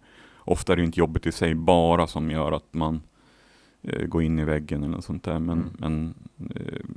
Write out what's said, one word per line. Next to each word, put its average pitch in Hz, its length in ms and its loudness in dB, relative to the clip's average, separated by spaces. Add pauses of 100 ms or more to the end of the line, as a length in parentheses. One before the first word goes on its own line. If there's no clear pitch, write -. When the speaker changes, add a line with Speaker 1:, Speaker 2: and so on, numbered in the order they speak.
(440)
Speaker 1:
Ofta - 280 0
är 87 40 6
det 87 40 2
ju 85 60 4
inte 82 140 0
jobbet 80 260 2
i 80 60 2
sig 82 220 2
bara 85 520 4
som 78 240 -4
gör 76 220 0
att - 220 -6
man, 80 280 0 (800)
eh, - 240 -4
går 82 160 2
in 80 160 2
i 78 60 0
väggen 76 380 0
eller 78 120 -2
något - 100 -6
sånt - 200 -8
där. 80 140 -2
Men, 82 200 0
Speaker 2:
Mm. - 200 -2
Speaker 1:
men, 80 360 -4 (420)
eh, - 240 -8 (160)